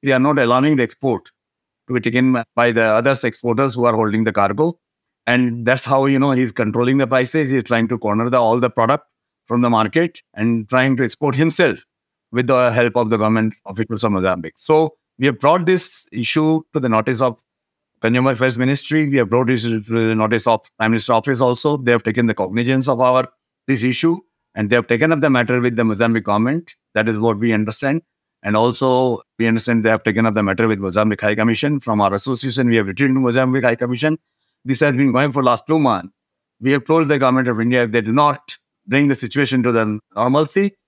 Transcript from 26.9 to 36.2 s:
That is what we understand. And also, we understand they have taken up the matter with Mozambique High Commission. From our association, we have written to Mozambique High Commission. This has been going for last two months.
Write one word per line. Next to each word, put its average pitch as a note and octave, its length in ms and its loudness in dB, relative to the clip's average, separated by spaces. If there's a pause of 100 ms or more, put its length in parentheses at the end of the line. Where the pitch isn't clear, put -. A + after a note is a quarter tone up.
That A2 140 0
is A2 100 -2
what A2 200 0
we A2+ 140 0
understand. A2 500 -2 (420)
And G#2 120 -2
also, B2+ 640 0 (160)
we A#2 120 0
understand A2+ 360 0
they A2 60 4
have A2 140 -2
taken A2+ 220 0
up G#2+ 80 0
the G#2 100 0
matter G2 240 0
with G#2+ 100 0
Mozambique G2 420 -2
High G#2 140 0
Commission. A#2 460 -2
From A2 200 -2
our G2 140 2
association, B2 540 -4
we A2+ 80 2
have G#2+ 100 0
written C3 280 0
to C3+ 60 0
Mozambique B2+ 440 0
High A#2+ 100 2
Commission. B2 420 -2 (480)
This C3 140 -4
has D3 180 2
been C#3 140 2
going C3 220 0
for C3+ 100 -2
last B2 240 0
two D#3+ 140 2
months. G2+ 360 -2 (440)